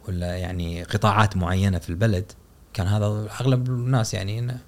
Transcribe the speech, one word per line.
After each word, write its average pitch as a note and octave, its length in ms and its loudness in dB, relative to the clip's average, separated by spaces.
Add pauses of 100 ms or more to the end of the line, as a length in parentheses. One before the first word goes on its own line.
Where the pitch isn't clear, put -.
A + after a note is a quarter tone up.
ولا F2 300 -4
يعني F2 460 -4
قطاعات G#2 540 4
معينة F#2 420 2
في - 100 -8
البلد. F#2 420 0 (420)
كان F2+ 140 -2
هذا G#2 180 2 (340)
أغلب B2+ 280 2
الناس B2 460 0
يعني G2 260 -4
إنه B2 280 -4